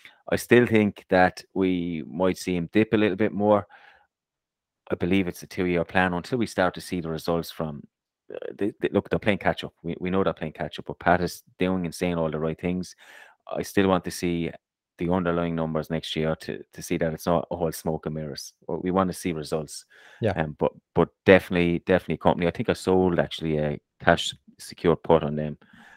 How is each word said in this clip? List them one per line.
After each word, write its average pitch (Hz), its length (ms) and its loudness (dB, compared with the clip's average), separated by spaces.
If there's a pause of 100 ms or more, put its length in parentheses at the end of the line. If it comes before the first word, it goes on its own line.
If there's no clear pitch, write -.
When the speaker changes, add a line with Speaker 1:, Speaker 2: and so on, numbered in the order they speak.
(300)
Speaker 1:
I - 60 0
still 120 320 6
think 107 420 2
that 92 320 4 (120)
we 87 520 0
might 87 320 0
see 92 180 -2
him 85 180 -2
dip 107 200 4
a 113 40 4
little 104 180 2
bit 104 160 0
more. 101 340 2 (1300)
I - 40 -2
believe 90 320 2
it's - 160 -10
a 78 40 -18
two-year 87 380 0
plan 92 280 2
until 87 240 -4
we 113 80 0
start 92 300 0
to 85 60 -12
see 90 200 -6
the 80 80 -6
results 82 400 -2
from, 73 320 -8 (520)
uh, - 40 -10 (200)
they, 104 220 -2
they, - 100 0
look, - 200 0
they're 87 100 0
playing 101 200 0
catch-up. 85 340 -2 (100)
We, 82 160 -6
we 90 100 -4
know 95 140 2
they're 85 100 0
playing 80 200 -8
catch-up, - 320 -10
but - 140 -10
Pat 87 220 4
is 85 220 -6 (160)
doing 92 260 0
and 78 100 -6
saying 90 200 -2
all 80 140 0
the 78 100 -6
right 80 200 -4
things. 90 360 -4 (560)
I - 120 -4
still - 240 2
want 87 180 4
to 90 60 -6
see 85 400 -2 (460)
the 85 140 -4
underlying 85 440 0
numbers 80 340 -4
next - 260 -6
year 80 260 -2
to, - 220 -10 (100)
to - 80 -16
see 87 160 -4
that 82 160 -2
it's - 120 -10
not 85 240 0
all 87 220 -4
smoke 78 340 -6
and 78 100 -6
mirrors. 76 380 -10 (140)
Well, 80 160 -6
we 92 80 -2
wanna 92 220 2
see - 180 -6
results. 78 540 -6 (360)
Speaker 2:
Yeah. 107 100 0
Speaker 1:
Um, 78 280 -4
but, - 140 0 (200)
but 85 160 4 (160)
definitely, 87 600 6
definitely 87 320 0
company. 85 300 2
I 85 40 0
think - 180 -6
I 90 40 2
sold 92 460 2
actually 78 380 -2
a 76 220 -2 (200)
cash - 340 2 (240)
secure - 380 0
put 80 280 4
on 73 120 -4
them 76 220 -6 (400)